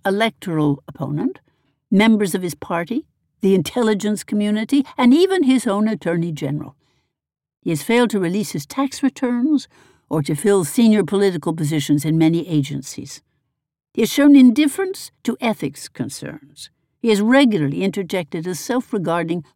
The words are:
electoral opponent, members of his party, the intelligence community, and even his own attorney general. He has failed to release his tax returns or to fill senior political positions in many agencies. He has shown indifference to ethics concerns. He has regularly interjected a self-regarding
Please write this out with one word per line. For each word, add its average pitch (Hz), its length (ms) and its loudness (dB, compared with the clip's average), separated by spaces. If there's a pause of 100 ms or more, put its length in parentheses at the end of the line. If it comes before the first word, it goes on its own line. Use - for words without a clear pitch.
electoral 175 840 -2
opponent, 160 500 -6 (500)
members 208 460 2
of 185 80 -4
his 175 140 -6
party, 185 480 -6 (360)
the 196 140 4
intelligence 214 720 -2
community, 214 600 0 (120)
and 254 180 6
even 370 300 4
his 254 200 2
own 214 220 0
attorney 170 460 -2
general. 147 420 -6 (880)
He 175 80 -4
has 156 140 -4
failed 233 260 2
to 214 80 -2
release 180 320 -2
his 151 160 -8
tax - 340 -6
returns 254 680 -2 (400)
or 156 140 -2
to 156 120 -4
fill 196 300 2
senior 214 400 4
political 185 480 0
positions 151 520 0
in 160 140 0
many 165 300 2
agencies. 143 760 -6 (720)
He - 80 -2
has 214 100 -2
shown 285 220 6
indifference 294 800 4 (100)
to 240 180 -4
ethics 165 480 -6
concerns. - 840 -14 (300)
He 233 100 2
has 202 100 4
regularly 208 640 2
interjected 180 640 -6
a 180 100 -6
self-regarding 170 880 -4 (120)